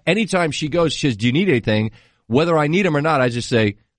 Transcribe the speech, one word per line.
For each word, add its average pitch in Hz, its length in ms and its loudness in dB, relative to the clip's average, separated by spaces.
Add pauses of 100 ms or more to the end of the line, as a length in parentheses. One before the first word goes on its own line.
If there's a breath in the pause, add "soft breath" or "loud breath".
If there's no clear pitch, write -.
anytime 175 440 0
she 151 180 -6
goes, 135 240 0
she - 160 -2
says, 113 80 -4
"Do 107 100 -4
you 120 60 2
need 185 160 2
anything?" 110 420 0 (360 soft breath)
Whether 160 300 2
I 147 100 0
need 170 180 0
'em 160 100 0
or 143 60 0
not, 151 180 0
I 127 80 2
just 120 220 -6
say, 110 260 2 (240)